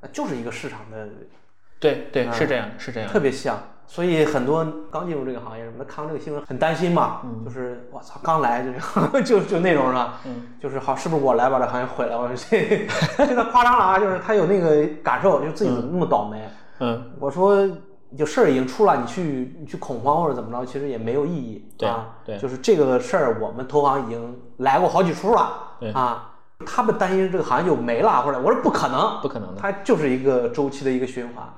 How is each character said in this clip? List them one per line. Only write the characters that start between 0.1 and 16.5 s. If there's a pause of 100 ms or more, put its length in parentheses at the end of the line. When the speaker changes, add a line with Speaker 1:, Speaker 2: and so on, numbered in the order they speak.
Speaker 1:
就
是
一
个
市
场 (120)
的 (680)
Speaker 2:
对，
对，
Speaker 1:
嗯，
Speaker 2:
是
这
样，
是
这
样。
Speaker 1:
特
别
像。 (300)
所
以
很
多 (240)
刚
进
入
这
个
行
业
什
么
的，
看
到
这
个
新
闻
很
担
心
嘛，
Speaker 2:
嗯。
Speaker 1:
就
是
“我
操，
刚
来
就，
<laughs>
就，
就
那
种”
是
吧？
Speaker 2:
嗯。 (120)
Speaker 1:
就
是
“好，
是
不
是
我
来
把
这
行
业
毁
了？”
我
说
这， (140)
<laughs>
这
个
夸
张
了
啊，
就
是
他
有
那
个 (160)
感
受，
就
自
己
怎
么
那
么
倒
霉。 (380)